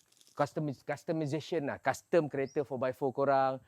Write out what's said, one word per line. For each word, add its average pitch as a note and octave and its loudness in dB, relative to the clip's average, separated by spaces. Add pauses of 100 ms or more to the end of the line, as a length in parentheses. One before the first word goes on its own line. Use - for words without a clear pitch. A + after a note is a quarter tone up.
(320)
customiz-, D3 -2
customization D#3 -4
lah. G#2+ -4
Custom D3+ 0
kereta C#3 -2
four C3+ -6
by C3 0
four C3 -2
korang. C3+ 2